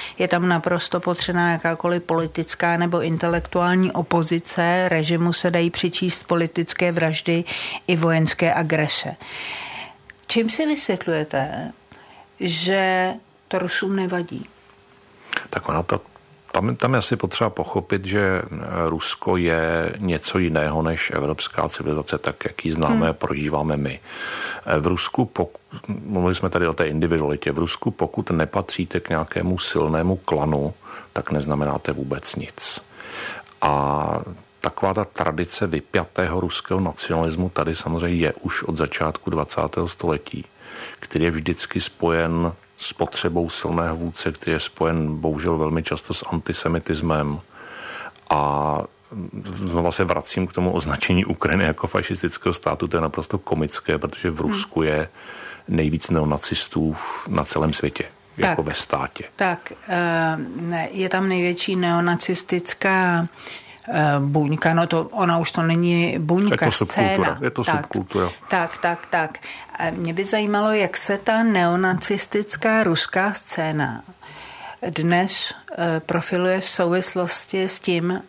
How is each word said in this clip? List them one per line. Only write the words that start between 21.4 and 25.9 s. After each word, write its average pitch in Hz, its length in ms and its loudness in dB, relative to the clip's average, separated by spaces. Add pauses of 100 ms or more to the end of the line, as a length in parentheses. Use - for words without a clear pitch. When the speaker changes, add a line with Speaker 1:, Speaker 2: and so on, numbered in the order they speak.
Speaker 2:
civilizace, 76 480 -2
tak - 280 -4
jak - 200 -8
ji 80 60 0
známe 78 240 2
Speaker 1:
Hmm. 76 140 2
Speaker 2:
a 76 40 0
prožíváme 73 640 -2
my. 69 220 -4 (680)
Eh, 78 140 2
v 76 80 0
Rusku, 90 380 2
pok-, - 320 -4 (300)
mluvili 92 480 0